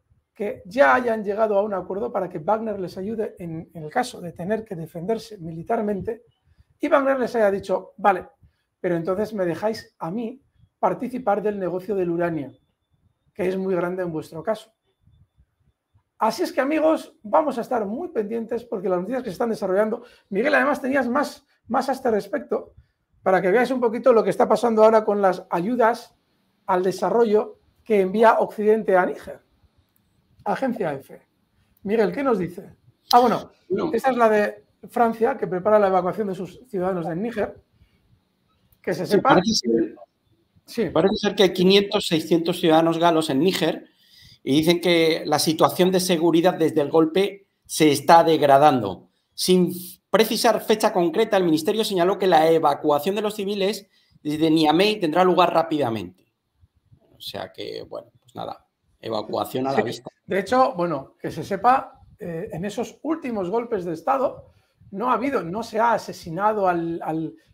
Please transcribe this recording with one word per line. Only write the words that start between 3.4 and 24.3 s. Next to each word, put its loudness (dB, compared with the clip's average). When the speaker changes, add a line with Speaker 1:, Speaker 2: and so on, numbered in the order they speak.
Speaker 1:
en -14
el -12
caso -4
de -12
tener -6
que -12
defenderse -8
militarmente, -6
y -2
Wagner 2
les -4
haya 4
dicho, -4
"Vale, 2
pero 0
entonces -2
me -2
dejáis -4
a -8
mí -8
participar -2
del -2
negocio -4
del 0
uranio, -4
que -4
es -2
muy -4
grande -4
en -6
vuestro -10
caso". -6
Así -2
es -2
que, -2
amigos, 0
vamos -2
a -4
estar -4
muy -8
pendientes -6
porque -6
las 0
noticias -6
que -10
se -8
están -4
desarrollando, -2
Miguel, 0
además 2
tenías -2
más, -4
más -2
a -2
este -2
respecto, -4
para 2
que 0
veáis 2
un -4
poquito 2
lo 4
que -2
está 2